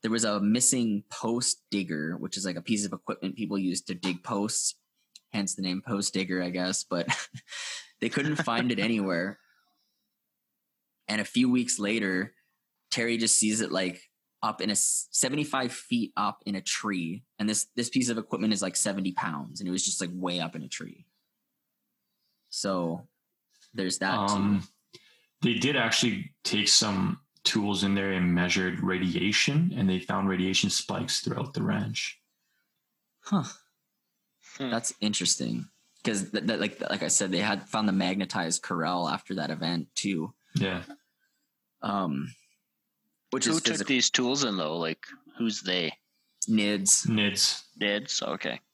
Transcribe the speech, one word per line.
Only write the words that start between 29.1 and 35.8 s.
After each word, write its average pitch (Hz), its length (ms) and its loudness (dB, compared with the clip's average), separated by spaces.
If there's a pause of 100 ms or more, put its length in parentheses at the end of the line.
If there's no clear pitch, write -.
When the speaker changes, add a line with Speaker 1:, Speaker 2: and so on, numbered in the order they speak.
Speaker 2:
and 101 120 2
they 92 100 4
found 98 300 0
radiation 92 420 2
spikes - 500 -2
throughout - 340 -4
the - 80 -2
ranch. 107 560 -2 (1040)
Speaker 1:
Huh. 175 200 2 (1120)
Speaker 3:
Hmm. 131 140 -4
Speaker 1:
That's 117 300 -2
interesting. - 680 0 (360)